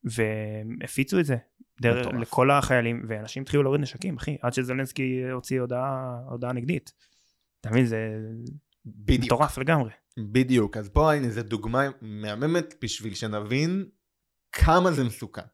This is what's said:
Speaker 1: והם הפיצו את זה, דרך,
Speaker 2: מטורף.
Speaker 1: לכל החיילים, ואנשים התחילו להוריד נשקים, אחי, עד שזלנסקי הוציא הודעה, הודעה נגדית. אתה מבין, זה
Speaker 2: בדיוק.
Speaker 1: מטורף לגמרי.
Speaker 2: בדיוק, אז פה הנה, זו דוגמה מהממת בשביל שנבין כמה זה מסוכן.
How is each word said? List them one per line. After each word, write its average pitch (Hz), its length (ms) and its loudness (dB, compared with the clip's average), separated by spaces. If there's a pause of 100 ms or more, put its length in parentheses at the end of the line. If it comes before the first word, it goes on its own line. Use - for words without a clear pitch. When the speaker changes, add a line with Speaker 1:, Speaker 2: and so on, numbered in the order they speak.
Speaker 1:
והם 107 800 -4
הפיצו - 360 0
את 165 40 4
זה, 139 120 0 (440)
דרך, 120 260 4
Speaker 2:
מטורף. 120 160 -4
Speaker 1:
לכל 127 280 4
החיילים, 123 580 2
ואנשים 110 340 -8
התחילו 143 200 2
להוריד 139 180 2
נשקים, 143 360 -6
אחי, 143 260 -6
עד 123 100 -2
שזלנסקי 127 800 -2
הוציא 131 300 -2
הודעה, 127 680 -4
הודעה 123 240 -6
נגדית. 127 400 -4 (680)
אתה 110 100 -6
מבין, 120 160 6
זה 110 320 -2 (680)
Speaker 2:
בדיוק. 117 380 2
Speaker 1:
מטורף 131 340 2
לגמרי. 135 320 2 (280)
Speaker 2:
בדיוק, 117 580 2
אז 104 120 -8
פה 151 260 6
הנה, 131 160 0
זו 110 120 -4
דוגמה 113 460 0 (120)
מהממת 110 840 -2
בשביל 107 320 -6
שנבין 123 720 -2 (680)
כמה 180 400 6
זה 135 120 0
מסוכן. 110 380 -8 (120)